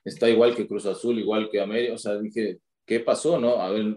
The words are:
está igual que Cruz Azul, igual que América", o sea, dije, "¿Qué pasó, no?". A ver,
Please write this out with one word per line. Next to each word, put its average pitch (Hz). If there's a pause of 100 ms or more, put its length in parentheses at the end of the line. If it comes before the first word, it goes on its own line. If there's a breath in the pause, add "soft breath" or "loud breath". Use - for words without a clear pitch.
está -
igual 117
que 107
Cruz 101
Azul, 110
igual 107
que 101
América", 113
o 113
sea, 104
dije, 107 (260)
"¿Qué 113
pasó, 135
no?". 117
A 92
ver, 107